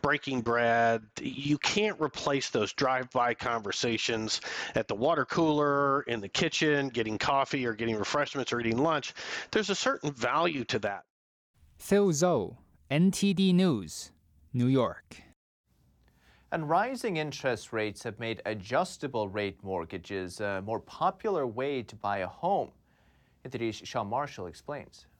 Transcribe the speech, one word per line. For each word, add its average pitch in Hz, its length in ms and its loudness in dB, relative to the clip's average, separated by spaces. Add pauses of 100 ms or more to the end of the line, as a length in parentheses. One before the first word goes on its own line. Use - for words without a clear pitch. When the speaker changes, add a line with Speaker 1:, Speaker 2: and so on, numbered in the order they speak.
Speaker 1:
breaking 139 400 0
bread. 117 600 4 (180)
You 139 380 0
can't 208 420 0
replace 143 480 0
those 107 240 0
drive-by 127 640 2
conversations 113 1040 -2 (360)
at 113 100 0
the 117 80 -2
water 139 300 2
cooler, 143 800 4
in 117 180 -2
the 98 80 -8
kitchen, 151 640 2
getting 110 280 -2
coffee 139 480 0
or 113 80 -2
getting 113 220 0
refreshments 131 560 0
or 120 80 0
eating 117 180 2
lunch. 151 360 2 (360)
There's 214 180 0
a 202 60 2
certain 214 380 0
value 135 540 0
to 120 120 0
that. 101 240 -2 (760)
Speaker 2:
Phil 202 320 4
Zhou, 147 480 2 (340)
N 175 220 6
T 202 200 2
D 190 200 4
News, 151 580 2 (420)
New 120 140 2
York. - 560 0 (1300)
Speaker 3:
And 160 180 -4
rising 214 500 0
interest 143 540 -2
rates 107 300 -4
have 104 160 -8
made 113 280 -6
adjustable 113 840 -2
rate 98 340 -4
mortgages 92 800 -6
a 101 220 -4
more 104 180 -4
popular 185 680 -2
way 127 380 -4
to 107 100 -18
buy 101 240 -4
a 92 80 -2
home. 165 460 -4 (720)
N 127 80 -10
T 117 60 -6
D's 113 260 -4
Sean 110 240 -6
Marshall 117 400 -6
explains. - 580 -14 (140)